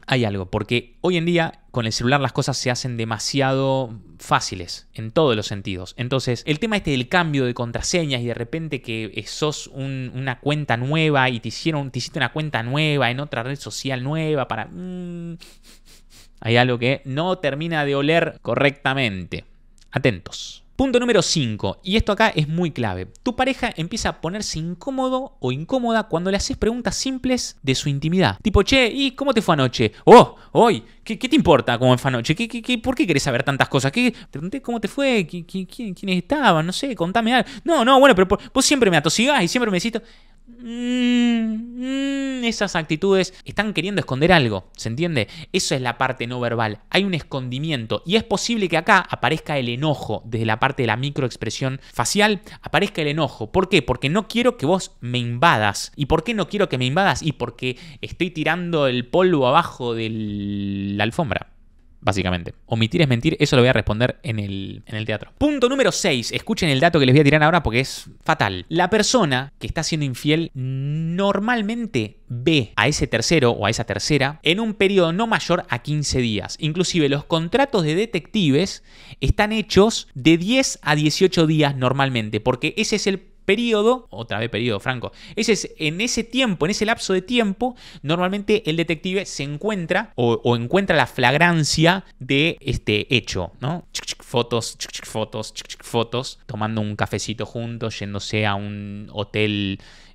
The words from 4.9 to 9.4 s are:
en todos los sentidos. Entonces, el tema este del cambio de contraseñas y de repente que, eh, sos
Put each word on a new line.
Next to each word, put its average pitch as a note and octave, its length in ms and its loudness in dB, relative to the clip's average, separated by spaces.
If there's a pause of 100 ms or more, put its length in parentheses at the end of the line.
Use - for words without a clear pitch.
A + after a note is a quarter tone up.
en A2 160 -8
todos D3 240 4
los G#2+ 140 -2
sentidos. F#2+ 500 -8
Entonces, B2 480 -2
el D3+ 140 -2
tema A3 160 -2
este F#3+ 160 -2
del B2+ 160 -2
cambio D#3 360 0
de B2 80 0
contraseñas B2 680 -2
y A#2+ 40 -2
de A#2 80 -2
repente C#3+ 460 -6
que, A2 320 -8
eh, - 140 -8
sos - 400 -4